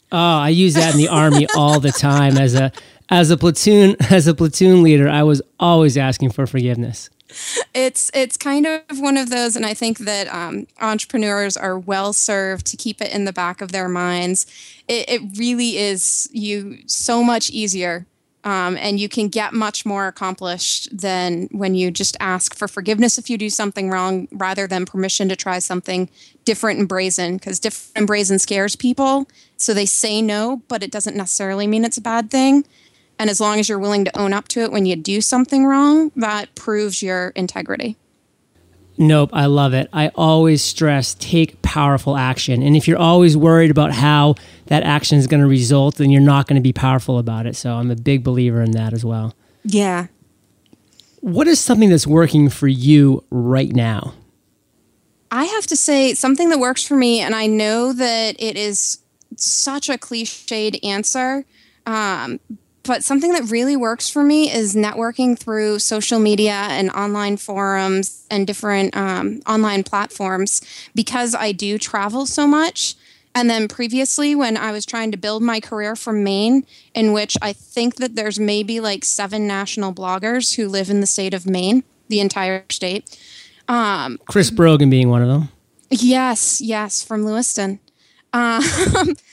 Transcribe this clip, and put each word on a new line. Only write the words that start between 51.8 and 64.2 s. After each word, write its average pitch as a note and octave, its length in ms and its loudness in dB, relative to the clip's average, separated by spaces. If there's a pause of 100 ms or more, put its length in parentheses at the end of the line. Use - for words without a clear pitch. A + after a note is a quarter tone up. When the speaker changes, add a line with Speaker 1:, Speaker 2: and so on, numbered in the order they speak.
Speaker 1:
that's E3+ 180 4
working D3+ 420 6
for - 180 0
you C3+ 640 6
right B2 440 0
now? A#2 400 -2 (1160)
Speaker 2:
I C4 140 -2
have G#4 220 -4
to E4 80 -2
say C4+ 380 2
something C4+ 360 2
that D#4 100 2
works B3+ 260 -2
for C#4+ 100 0
me, A#3+ 240 2
and G3 160 -2
I A3 100 -2
know G#3+ 480 0
that A3+ 460 -2
it A3 180 -6
is G#3 420 -4 (360)
such - 520 -4
a C#4 60 -4
cliched A3+ 920 -6
answer, B3+ 600 -4 (400)
um, G3 540 -6 (440)
but A#3+ 200 -4
something C#4+ 300 0
that B3+ 180 -4
really B3 240 0
works A#3 340 -4
for D4 140 0